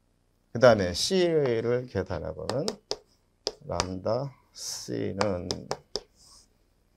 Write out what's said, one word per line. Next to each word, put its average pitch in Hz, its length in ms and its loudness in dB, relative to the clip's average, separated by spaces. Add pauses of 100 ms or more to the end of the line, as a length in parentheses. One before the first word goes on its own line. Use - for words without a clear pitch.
(520)
그 117 80 -6
다음에 107 340 8
C를 127 920 2
계산해보면 82 800 -4 (1000)
람다 95 640 -4 (200)
C는 101 920 -4 (1500)